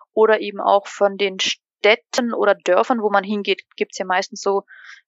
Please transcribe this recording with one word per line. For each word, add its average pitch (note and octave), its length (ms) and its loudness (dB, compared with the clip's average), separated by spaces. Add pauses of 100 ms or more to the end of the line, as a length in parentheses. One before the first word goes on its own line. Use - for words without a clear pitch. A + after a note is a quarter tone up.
(140)
oder A3 280 4
eben G3+ 180 -8
auch G3 280 2
von G3 300 -2
den F#3+ 220 -2
Städten - 960 -2
oder G3+ 200 2
Dörfern, G#3 480 0
wo G#3 80 0
man G3+ 140 0
hingeht, G3+ 400 -4 (140)
gibt's - 200 -6
ja G3 80 -6
meistens F#3 360 -4
so, G3 220 -2 (440)